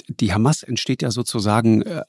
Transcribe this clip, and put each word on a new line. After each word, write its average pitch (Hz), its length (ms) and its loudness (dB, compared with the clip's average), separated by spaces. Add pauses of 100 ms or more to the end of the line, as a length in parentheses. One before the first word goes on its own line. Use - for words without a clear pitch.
die 101 240 -2
Hamas 113 320 2
entsteht 123 380 -4
ja 127 100 -2
sozusagen, 110 680 2
äh, 180 260 -8